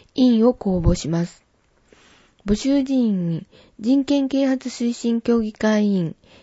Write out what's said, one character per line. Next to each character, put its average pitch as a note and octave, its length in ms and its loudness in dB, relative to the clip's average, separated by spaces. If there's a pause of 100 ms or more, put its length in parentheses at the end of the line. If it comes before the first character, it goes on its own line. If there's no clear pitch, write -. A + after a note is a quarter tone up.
(140)
委 B3+ 220 4
員 A3 100 4
を B3 80 4
公 F#3+ 240 -2
募 F3 160 2
し C3+ 140 -6
ま E3+ 180 -2
す。 - 160 -16 (1040)
募 G3+ 80 0
集 C4+ 300 0
人 C4 240 0
員、 E3+ 380 -4 (340)
人 C4 240 2
権 C#4 240 0
啓 C4+ 180 0
発 C4 220 -2
推 A#3+ 240 -4
進 A#3 280 -2
協 A#3 200 0
議 G#3+ 120 -6
会 G#3+ 340 0
員、 F#3 280 -2 (280)